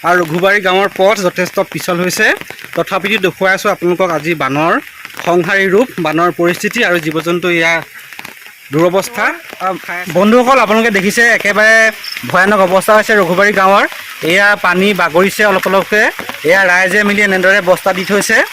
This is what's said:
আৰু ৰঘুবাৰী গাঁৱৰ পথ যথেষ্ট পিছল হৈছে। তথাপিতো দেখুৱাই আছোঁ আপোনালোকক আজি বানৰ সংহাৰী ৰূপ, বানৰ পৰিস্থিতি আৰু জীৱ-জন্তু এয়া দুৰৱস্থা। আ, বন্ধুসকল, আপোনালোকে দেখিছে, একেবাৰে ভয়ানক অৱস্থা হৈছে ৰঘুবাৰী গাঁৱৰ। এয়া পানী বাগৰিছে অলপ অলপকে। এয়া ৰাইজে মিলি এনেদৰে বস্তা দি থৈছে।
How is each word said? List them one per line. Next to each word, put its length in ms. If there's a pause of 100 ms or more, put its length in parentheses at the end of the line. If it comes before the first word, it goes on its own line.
আৰু 200
ৰঘুবাৰী 360
গাঁৱৰ 360
পথ 240
যথেষ্ট 400
পিছল 400
হৈছে। 320 (420)
তথাপিতো 440
দেখুৱাই 360
আছোঁ 160
আপোনালোকক 400
আজি 240
বানৰ 460 (440)
সংহাৰী 440
ৰূপ, 200 (120)
বানৰ 300
পৰিস্থিতি 540
আৰু 140
জীৱ-জন্তু 500
এয়া 340 (880)
দুৰৱস্থা। 600 (280)
আ, 120 (400)
বন্ধুসকল, 460
আপোনালোকে 320
দেখিছে, 320
একেবাৰে 680 (360)
ভয়ানক 340
অৱস্থা 340
হৈছে 200
ৰঘুবাৰী 380
গাঁৱৰ। 340 (360)
এয়া 340
পানী 380
বাগৰিছে 500
অলপ 220
অলপকে। 440 (340)
এয়া 200
ৰাইজে 380
মিলি 200
এনেদৰে 380
বস্তা 320
দি 120
থৈছে। 380 (100)